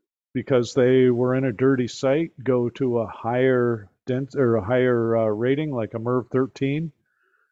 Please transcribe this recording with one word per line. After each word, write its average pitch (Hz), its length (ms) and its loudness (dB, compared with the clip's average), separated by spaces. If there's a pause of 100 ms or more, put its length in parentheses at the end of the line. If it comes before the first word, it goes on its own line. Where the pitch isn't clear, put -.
(320)
because 123 400 0
they 127 380 4
were 123 240 0
in 131 100 -2
a 131 80 -2
dirty 127 360 2
site, 147 420 -2 (140)
go 123 240 0
to 120 300 -2
a 110 100 -2
higher 120 800 0 (180)
dens-, 131 300 -6
or 120 180 2
a 110 100 0
higher, 117 520 2
uh, 113 100 2
rating, 135 460 -2
like 117 220 -6
a 113 40 -8
merv 123 320 -2
thirteen, 139 600 -2 (600)